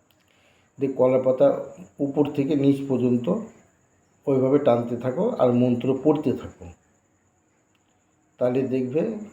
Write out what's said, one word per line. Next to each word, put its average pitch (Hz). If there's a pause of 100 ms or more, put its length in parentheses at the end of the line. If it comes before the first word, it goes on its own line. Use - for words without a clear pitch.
(800)
দিয়ে 135
কলা 127
পাতা 131 (580)
উপর 139 (120)
থেকে 139 (120)
নিচ 139 (120)
পর্যন্ত 123 (1000)
ওইভাবে 135
টানতে 120
থাকো 127 (180)
আর 127 (140)
মন্ত্র 123 (160)
পড়তে 147 (120)
থাকো। - (1700)
তাহলে 123 (140)
দেখবে 127 (300)